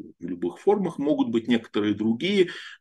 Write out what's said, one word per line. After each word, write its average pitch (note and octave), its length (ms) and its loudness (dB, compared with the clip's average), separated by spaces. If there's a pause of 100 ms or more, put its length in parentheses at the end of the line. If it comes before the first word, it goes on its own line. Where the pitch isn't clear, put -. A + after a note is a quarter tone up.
(180)
в - 80 -14
любых - 320 -4
формах, G3 400 2
могут C#3 320 2
быть A2+ 180 -2
некоторые A2+ 460 0
другие. C3+ 560 2 (320)